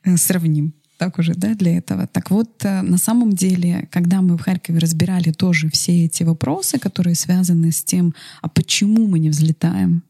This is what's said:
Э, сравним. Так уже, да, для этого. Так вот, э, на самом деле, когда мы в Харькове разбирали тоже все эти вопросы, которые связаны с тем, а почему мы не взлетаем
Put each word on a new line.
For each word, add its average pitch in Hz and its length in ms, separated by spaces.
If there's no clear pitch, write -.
Э, 180 140
сравним. 160 560
Так 185 220
уже, 165 160
да, 202 200
для 175 240
этого. 185 300
Так - 220
вот, 226 340
э, 196 180
на 180 160
самом 226 360
деле, 180 580
когда 180 300
мы 175 160
в - 20
Харькове 180 400
разбирали 170 500
тоже 156 400
все 170 360
эти - 180
вопросы, 262 540
которые 175 360
связаны 175 560
с - 140
тем, 170 300
а 156 60
почему 214 580
мы 175 140
не 156 100
взлетаем 170 800